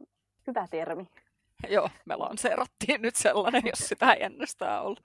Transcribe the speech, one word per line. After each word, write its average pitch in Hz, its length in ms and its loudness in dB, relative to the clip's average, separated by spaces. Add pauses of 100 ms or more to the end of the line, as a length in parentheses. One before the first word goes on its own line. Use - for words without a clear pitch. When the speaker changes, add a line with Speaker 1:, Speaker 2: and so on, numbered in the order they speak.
(480)
Speaker 1:
hyvä 233 240 -2
termi. 165 360 -6 (600)
Speaker 2:
Joo, 196 200 2 (160)
me - 100 -6
lanseerattiin - 840 -2
nyt 226 140 -2
sellainen, 208 500 2
jos - 240 -4
sitä 262 240 6
ei - 100 2
ennestään - 600 -4
ollut. - 220 -6